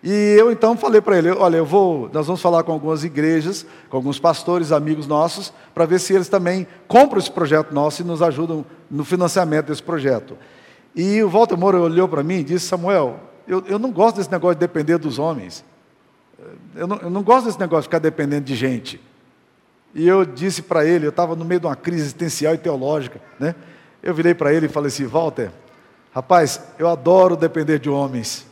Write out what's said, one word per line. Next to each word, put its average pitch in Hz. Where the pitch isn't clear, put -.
E 208
eu 233
então 226
falei 226
pra 196
ele, 165
"Olha, 180
eu 160
vou, 160
nós 151
vamos 175
falar 170
com 170
algumas 156
igrejas, 160
com 131
alguns 139
pastores, 170
amigos 151
nossos, 156
pra 165
ver 180
se 190
eles 180
também 185
compram 254
esse -
projeto 156
nosso 147
e 175
nos 170
ajudam 160
no 143
financiamento 170
desse 147
projeto." 139
E 196
o 202
Walter 214
Moura 185
olhou 175
pra 147
mim 175
e 151
disse, 170
"Samuel, 175
eu, 185
eu 196
não 247
gosto 208
desse 190
negócio 175
de 151
depender 165
dos 143
homens. 139
Eu 165
não, 202
eu 175
não 196
gosto 240
desse 190
negócio 165
de -
ficar 165
dependendo 147
de 135
gente." 123
E 160
eu 190
disse 156
pra 156
ele, 165
eu 147
tava 170
no 165
meio 180
de 165
uma 139
crise 170
existencial 151
e -
teológica, 143
né? 151
Eu 175
virei 165
pra 151
ele 156
e 147
falei 147
assim, 135
"Walter, 127
rapaz, 156
eu 165
adoro 175
depender 156
de 139
homens. 135